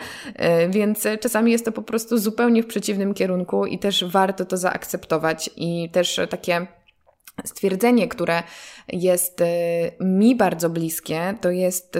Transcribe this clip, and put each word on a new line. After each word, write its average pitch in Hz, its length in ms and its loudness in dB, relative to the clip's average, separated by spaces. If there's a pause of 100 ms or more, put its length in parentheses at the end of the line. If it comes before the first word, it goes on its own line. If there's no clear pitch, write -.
(340)
e, 170 340 2
więc, 208 380 0
e, 214 120 0
czasami 233 340 2
jest 233 120 2
to 226 80 -2
po 214 100 -8
prostu 226 360 -2
zupełnie 226 440 2
w 226 40 -10
przeciwnym 196 480 -2
kierunku 190 520 -2
i 202 120 -6
też 196 260 0
warto 190 400 2
to 185 120 -4
zaakceptować 165 1000 -2
i 170 360 -4
też 180 280 0 (100)
takie 180 360 -2 (800)
stwierdzenie, 196 640 2
które 170 340 -2 (460)
jest, 180 520 0
e, 175 60 4 (540)
mi 196 360 6
bardzo 175 340 2
bliskie, 165 680 -4
to 180 100 0
jest 180 500 -2